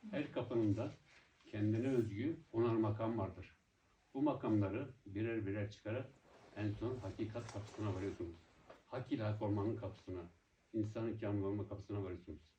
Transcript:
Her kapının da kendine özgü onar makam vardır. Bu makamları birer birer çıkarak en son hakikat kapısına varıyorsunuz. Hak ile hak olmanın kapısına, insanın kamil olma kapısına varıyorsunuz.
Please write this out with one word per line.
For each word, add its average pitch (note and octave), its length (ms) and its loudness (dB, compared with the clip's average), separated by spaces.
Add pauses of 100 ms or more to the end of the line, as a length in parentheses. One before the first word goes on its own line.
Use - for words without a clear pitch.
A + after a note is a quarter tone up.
(120)
Her D3+ 200 -2
kapının A2 460 4
da - 160 -2 (520)
kendine G#2+ 420 2
özgü A#2+ 500 2 (160)
onar A2+ 220 4
makam A2 420 2
vardır. F2+ 380 -6 (580)
Bu C3+ 80 0
makamları G#2+ 680 2 (180)
birer G#2+ 400 -2
birer G2+ 260 -2
çıkarak - 380 -4 (460)
en G#2 160 0
son B2 260 -2
hakikat - 560 -4
kapısına G#2 420 -2
varıyorsunuz. F2 400 -4 (520)
Hak - 240 -4
ile A2+ 120 0
hak G#2+ 180 2
olmanın G#2 360 2
kapısına, F#2 440 -6 (520)
insanın A2 440 0
kamil G#2 260 0
olma G2 240 0
kapısına G2+ 360 -4
varıyorsunuz. E2+ 380 -8 (180)